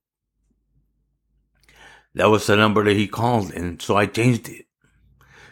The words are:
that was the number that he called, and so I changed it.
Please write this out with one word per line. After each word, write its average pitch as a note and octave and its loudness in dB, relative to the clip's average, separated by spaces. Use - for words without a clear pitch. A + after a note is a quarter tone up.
that F#2+ 2
was G#2+ 2
the G#2 2
number G#2+ 2
that G#2 2
he G2+ 0
called, A2 -2
and F2 -10
so G2+ -2
I G#2 2
changed A2+ -2
it. - -20